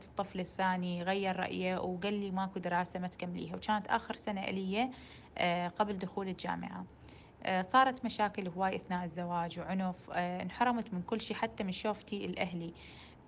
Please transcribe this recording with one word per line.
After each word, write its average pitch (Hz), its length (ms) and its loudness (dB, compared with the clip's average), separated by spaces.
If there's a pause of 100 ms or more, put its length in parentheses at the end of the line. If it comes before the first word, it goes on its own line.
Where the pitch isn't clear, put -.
الطفل 190 340 -4
الثاني 180 640 0
غير 190 320 2
رأيه 185 420 0
وقال 185 360 0
لي: 202 180 0
"ماكو 190 280 0
دراسة، 175 400 0
ما 180 80 0
تكمليها". 175 480 -4
وكانت 208 320 2
آخر - 280 2
سنة 196 260 -4
إلي، 196 480 0 (480)
آه، 175 300 4
قبل 208 300 0
دخول 190 300 -4
الجامعة. 185 580 -4 (580)
آه، 185 180 4
صارت 254 440 6
مشاكل 208 420 2
هواي 185 280 2
أثناء 180 300 -2
الزواج 175 540 -2
وعنف، 185 540 -2
آه، 180 280 0
انحرمت 233 520 2
من 180 80 0
كل 220 200 0
شي - 120 -2
حتى 226 300 -2
من 190 80 0
شوفتي 202 540 -2
الأهلي. 180 480 -2 (540)